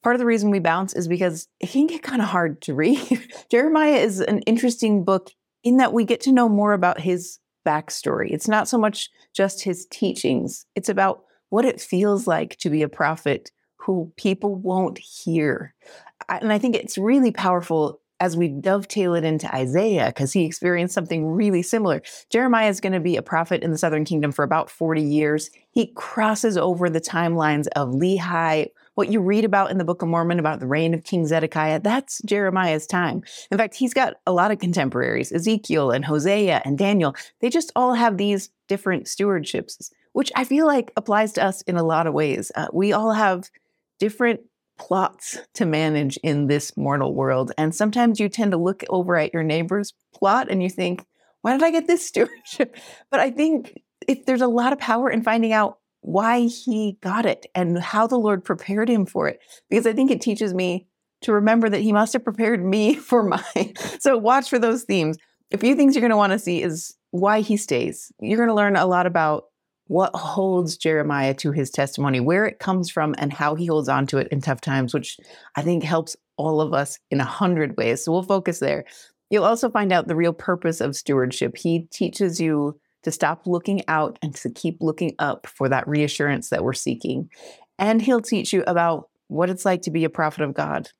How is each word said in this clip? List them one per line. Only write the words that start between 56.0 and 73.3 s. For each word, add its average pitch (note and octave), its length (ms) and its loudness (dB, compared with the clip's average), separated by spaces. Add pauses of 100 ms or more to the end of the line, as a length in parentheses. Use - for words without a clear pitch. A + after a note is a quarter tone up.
why A3+ 400 2
he A3 600 -2
got G#3 240 -2
it - 200 -2 (100)
and F3 240 0
how G#3 260 0
the A#3+ 140 0
Lord G#3 240 0
prepared G3+ 460 -2
him G#3+ 160 4
for E3 220 -2
it, D3 120 -6 (300)
because A#3 180 2
I A3 60 2
think C4 180 2
it A3 100 0
teaches G#3 320 -2
me F3+ 340 -2 (340)
to A3+ 120 0
remember A3 360 4
that G3+ 120 0
he G#3+ 120 2
must G#3+ 200 2
have B3 100 -2
prepared A3 400 0
me G#3+ 320 2
<laughs> - 0 -
for A#3+ 280 2
mine. - 500 -2 (260)
So C4+ 180 4
watch B3 320 2
for B3+ 100 2
those A#3 240 2
themes. D#3+ 340 0 (360)
A G3+ 40 -2
few B3 180 4
things C#4 200 6
you're A#3+ 60 2
gonna A3+ 160 4
wanna G3 220 4
see F3 220 -2
is E3 340 -6 (160)
why G3+ 300 2
he G#3+ 140 0
stays. - 640 -4
You're G#3+ 200 0
gonna A#3 140 2
learn G3+ 220 2
a F3 100 4
lot F3+ 200 2
about D#3+ 400 0 (420)
what F#3 280 0
holds F3+ 640 -2
Jeremiah D3 580 0
to D3 160 -4
his C#3+ 180 -2
testimony, C#3 500 -2
where F3 260 2
it - 140 -6
comes F#3 300 -2
from, D3+ 280 -2
and C#3+ 140 -4